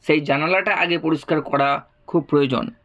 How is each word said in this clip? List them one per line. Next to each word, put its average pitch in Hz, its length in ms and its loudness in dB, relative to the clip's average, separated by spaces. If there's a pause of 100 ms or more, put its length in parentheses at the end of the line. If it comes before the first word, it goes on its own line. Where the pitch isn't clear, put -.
সেই 156 200 0
জানালাটা 175 540 0
আগে 175 220 0
পরিষ্কার 160 440 -2
করা 139 460 0 (200)
খুব 165 160 0
প্রয়োজন। 131 460 0 (160)